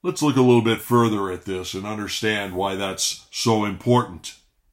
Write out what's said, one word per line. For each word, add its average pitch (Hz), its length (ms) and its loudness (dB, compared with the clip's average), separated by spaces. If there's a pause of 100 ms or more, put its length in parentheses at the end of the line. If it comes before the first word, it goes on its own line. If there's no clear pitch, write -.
Let's 180 220 -4
look 143 120 2
a 131 60 4
little 123 220 6
bit 113 180 0
further 110 500 2
at 90 140 -10
this 92 300 -6
and 95 100 -6
understand 104 680 -4
why 98 200 -2
that's 95 540 -6
so 110 360 0
important. 104 720 -2 (380)